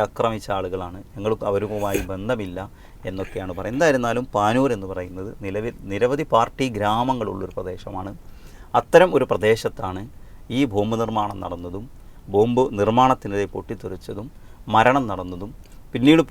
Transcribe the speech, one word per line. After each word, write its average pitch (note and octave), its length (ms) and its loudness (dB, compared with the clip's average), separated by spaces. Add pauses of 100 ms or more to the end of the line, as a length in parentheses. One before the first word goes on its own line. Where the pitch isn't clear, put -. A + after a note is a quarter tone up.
ആക്രമിച്ച A2 480 -2
ആളുകളാണ്, F#2 480 -6 (140)
ഞങ്ങൾക്ക് G#2+ 360 -2
അവരുമായി G2+ 520 -2 (100)
ബന്ധമില്ല" G2 480 -6 (460)
എന്നൊക്കെയാണ് F#2+ 480 -6
പറയുന്നത്. F#2+ 220 -6
എന്തായിരുന്നാലും B2+ 500 2 (100)
പാനൂർ A2+ 400 4
എന്ന് G2 120 -8
പറയുന്നത് F#2 440 -8 (140)
നിലവിൽ G#2 280 -4 (180)
നിരവധി B2 420 0
പാർട്ടി A#2+ 340 2 (100)
ഗ്രാമങ്ങളുള്ളൊരു G#2 760 -2
പ്രദേശമാണ്. F#2+ 580 -8 (680)
അത്തരം F3 360 8
ഒരു B2+ 160 4
പ്രദേശത്താണ് G2+ 680 0 (560)
ഈ C3+ 80 4
ബോംബ് G#2+ 340 0
നിർമ്മാണം G#2+ 400 -2
നടന്നതും F2 460 -8 (480)
ബോംബ് A#2+ 300 6 (160)
നിർമ്മാണത്തിനിടെ A2 680 4 (100)
പൊട്ടിത്തെറിച്ചതും G2+ 720 -10 (400)
മരണം A#2 440 6
നടന്നതും F#2 400 -8 (400)
പിന്നീട് D3 400 6